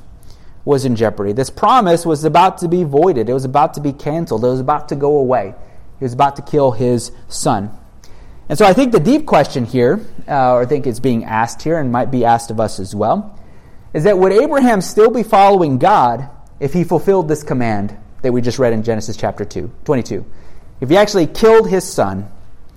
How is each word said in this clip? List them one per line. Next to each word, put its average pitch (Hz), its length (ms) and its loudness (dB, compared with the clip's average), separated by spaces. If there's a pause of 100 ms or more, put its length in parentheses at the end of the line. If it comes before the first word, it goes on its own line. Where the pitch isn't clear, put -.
(640)
was 139 200 2
in 123 120 0
jeopardy. 104 360 0
This 131 160 -2
promise 208 560 2
was 156 200 0
about 175 340 4
to 175 100 -4
be 180 140 0
voided. 143 460 2
It 120 40 0
was 131 120 -2
about 139 300 0
to 147 60 -10
be 143 120 -2
canceled. 147 520 -4
It 123 40 2
was 131 120 0
about 143 280 -2
to 143 80 -4
go 147 220 2
away. 123 360 0 (460)
He 135 40 -4
was 123 80 -4
about 139 240 0
to - 60 -10
kill 139 300 2
his 123 400 -2 (160)
son. 107 420 -2 (760)
And - 100 -2
so 214 80 6
I 190 60 8
think 247 180 2
the 208 100 4
deep 247 240 2
question 147 400 0
here, 131 400 2 (240)
uh, 131 260 2
or 123 80 4
I 123 40 0
think 135 220 -2
it's 113 120 -4
being 120 240 0
asked 113 380 -4
here 165 160 0
and 131 140 -2
might 120 180 -2
be 123 140 0
asked 117 260 2
of 110 80 -4
us 107 220 -2
as 95 160 -8
well, 139 420 -2 (560)
is 156 100 0
that 196 140 4
would 190 140 4
Abraham 247 480 2
still 214 300 2
be 233 120 -2
following 190 560 4
God 135 500 2 (300)
if 143 140 -4
he 175 100 0
fulfilled 175 460 0
this 147 160 -2
command 110 520 -2 (260)
that 127 100 0
we 120 100 0
just 120 160 -2
read 120 140 2
in 110 100 -2
Genesis 110 340 -4
chapter 104 280 -6
two, 98 260 -8 (140)
twenty-two? 113 420 -4 (540)
If 123 80 -4
he 165 80 4
actually 202 300 2
killed 220 420 4
his 180 160 0
son, 98 420 -4 (500)